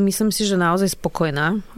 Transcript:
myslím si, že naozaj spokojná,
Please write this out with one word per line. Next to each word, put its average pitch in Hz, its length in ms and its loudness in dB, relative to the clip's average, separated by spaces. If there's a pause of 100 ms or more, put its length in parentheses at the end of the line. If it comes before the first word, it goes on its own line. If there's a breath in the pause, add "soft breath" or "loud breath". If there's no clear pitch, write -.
myslím 196 300 0
si, 214 100 -2
že 196 160 0
naozaj 175 380 2
spokojná, 160 680 -2 (140)